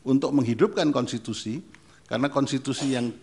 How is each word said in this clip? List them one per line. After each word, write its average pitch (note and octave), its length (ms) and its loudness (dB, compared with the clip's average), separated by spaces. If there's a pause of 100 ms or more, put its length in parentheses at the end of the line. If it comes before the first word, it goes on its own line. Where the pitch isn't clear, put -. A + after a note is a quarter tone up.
untuk C3+ 320 2
menghidupkan D3 560 2
konstitusi, A#2+ 720 -4 (480)
karena B2+ 180 0
konstitusi C#3 720 0
yang A#2+ 240 -2